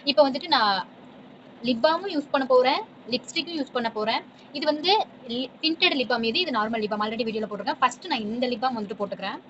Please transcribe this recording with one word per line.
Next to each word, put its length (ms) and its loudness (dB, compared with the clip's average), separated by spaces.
இப்போ 260 6
வந்துட்டு 160 -4
நான் 400 2
லிப் 160 0
பாமும் 300 2
யூஸ் 200 -4
பண்ண 160 0
போறேன், 340 4
லிப்ஸ்டிக்கும் 500 -4
யூஸ் 120 -6
பண்ண 180 -2
போறேன். 320 -2
இது 140 -6
வந்து 400 2
லி-, 220 -4
டிண்டட் 320 2
லிப் 180 0
பாம் 100 0
இது, 180 0
இது 100 -2
நார்மல் 300 0
லிப் 120 -2
பாம். 120 -2
already 220 -4
வீடியோல 240 -4
போட்டிருக்கேன். 280 -4
ஃபர்ஸ்ட் 280 0
நான் 140 -2
இந்த 260 -2
லிப் 180 -2
பாம் 140 -2
வந்துட்டு 200 -6
போட்டுக்கிறேன். 400 -6